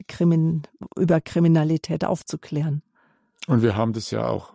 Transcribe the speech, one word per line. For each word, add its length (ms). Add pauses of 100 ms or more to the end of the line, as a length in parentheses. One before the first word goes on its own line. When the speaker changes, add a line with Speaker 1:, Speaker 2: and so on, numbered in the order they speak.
Speaker 1:
Krimin-, 560 (340)
über 220
Kriminalität 840
aufzuklären. 800 (640)
Speaker 2:
Und 160
wir 120
haben 160
das 200
ja 160
auch, 260